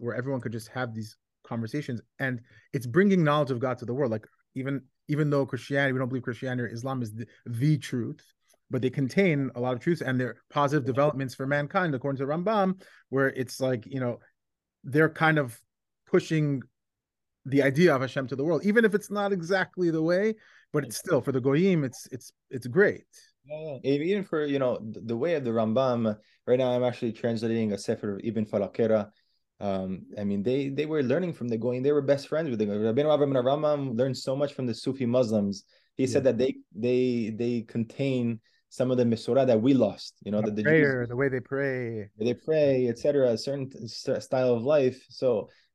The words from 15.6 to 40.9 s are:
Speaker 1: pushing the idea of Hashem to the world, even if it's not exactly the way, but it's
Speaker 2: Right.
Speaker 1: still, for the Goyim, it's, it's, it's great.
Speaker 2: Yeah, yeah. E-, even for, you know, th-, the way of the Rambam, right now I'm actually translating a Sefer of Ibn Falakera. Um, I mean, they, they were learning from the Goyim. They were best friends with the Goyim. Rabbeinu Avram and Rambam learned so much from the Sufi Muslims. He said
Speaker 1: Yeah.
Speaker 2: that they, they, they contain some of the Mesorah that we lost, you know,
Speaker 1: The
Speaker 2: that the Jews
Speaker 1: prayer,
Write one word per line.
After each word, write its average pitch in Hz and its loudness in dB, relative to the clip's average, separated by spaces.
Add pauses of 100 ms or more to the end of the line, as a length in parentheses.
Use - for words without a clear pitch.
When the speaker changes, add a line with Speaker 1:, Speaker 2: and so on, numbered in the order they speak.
Speaker 1:
pushing 151 0 (840)
the 135 2
idea 143 6
of 127 0
Hashem 131 -4
to 139 -6
the 131 -2
world, 160 0
even 208 4
if 202 4
it's 202 -4
not 202 0
exactly 180 0
the 160 0
way, 190 2 (380)
but 147 0
it's 113 -10
Speaker 2:
Right. - -10
Speaker 1:
still, 151 2
for 139 -4
the 131 0
Goyim, 156 2
it's, - -8
it's, - -14 (200)
it's 127 -10
great. 127 2 (420)
Speaker 2:
Yeah, 151 -10
yeah. 135 0
E-, 147 0
even 202 0
for, 156 -2
you 143 -2
know, 123 2
th-, 104 -10
the 117 -2
way 160 0
of 143 -2
the 120 -2
Rambam, 113 2 (280)
right 123 4
now 127 2
I'm 123 2
actually 120 -2
translating 113 0
a 101 -2
Sefer 107 -4
of 95 -10
Ibn 110 -2
Falakera. 107 0 (520)
Um, 95 -4 (160)
I 104 -6
mean, 101 -2
they, 135 0
they 139 -2
were 156 -2
learning 156 0
from 123 -8
the 113 -2
Goyim. 123 -2
They 143 2
were 147 2
best 139 0
friends 156 -2
with 113 -2
the 107 2
Goyim. 101 -2
Rabbeinu 117 2
Avram 143 2
and 123 2
Rambam 143 0
learned 131 0
so 131 -4
much 139 -2
from 131 -6
the 113 -4
Sufi 131 -4
Muslims. 110 0 (320)
He 131 0
said 131 0
Speaker 1:
Yeah. 127 6
Speaker 2:
that 113 -2
they, 131 0 (180)
they, 120 0
they 120 -2
contain 120 -2 (280)
some 127 -2
of 127 2
the 123 4
Mesorah 117 2
that 113 4
we 131 6
lost, 110 2
you - -8
know, 107 0
Speaker 1:
The 110 0
Speaker 2:
that 104 -4
the 107 -2
Jews 107 2
Speaker 1:
prayer, 139 4